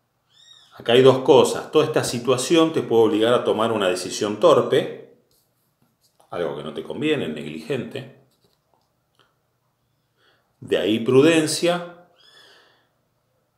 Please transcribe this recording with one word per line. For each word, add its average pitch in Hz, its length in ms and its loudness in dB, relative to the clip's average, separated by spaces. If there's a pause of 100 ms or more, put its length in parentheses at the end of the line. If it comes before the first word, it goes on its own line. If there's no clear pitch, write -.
(760)
acá - 180 -4
hay 131 80 6
dos 131 180 6
cosas. 131 520 2
Toda 147 140 2
esta 147 180 -4
situación 131 680 0
te 131 120 -4
puede 113 200 2
obligar 107 300 2
a 117 100 0
tomar 110 280 0
una 101 180 0
decisión 104 500 -6
torpe, 143 600 2 (1300)
algo 80 240 -6
que 73 80 -12
no 76 100 -12
te - 100 -12
conviene, 135 440 -6
negligente. 78 960 -12 (2500)
De 92 180 -4
ahí 98 220 -2
prudencia. 156 1080 0 (1500)